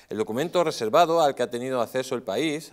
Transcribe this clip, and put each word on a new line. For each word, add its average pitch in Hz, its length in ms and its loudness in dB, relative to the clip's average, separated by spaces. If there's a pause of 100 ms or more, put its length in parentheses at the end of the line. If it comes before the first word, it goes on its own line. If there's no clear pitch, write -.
(100)
El 101 80 -4
documento 143 440 0
reservado 160 600 2
al 143 120 4
que - 80 -4
ha 120 80 -2
tenido 123 300 -2
acceso 127 340 -2
el 120 80 -4
país 151 500 -4